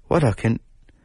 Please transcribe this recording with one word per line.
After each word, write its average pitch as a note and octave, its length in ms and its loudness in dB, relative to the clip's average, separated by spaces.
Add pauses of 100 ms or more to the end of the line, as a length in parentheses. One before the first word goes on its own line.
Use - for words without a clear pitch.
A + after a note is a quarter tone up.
(100)
ولكن A2+ 480 0 (460)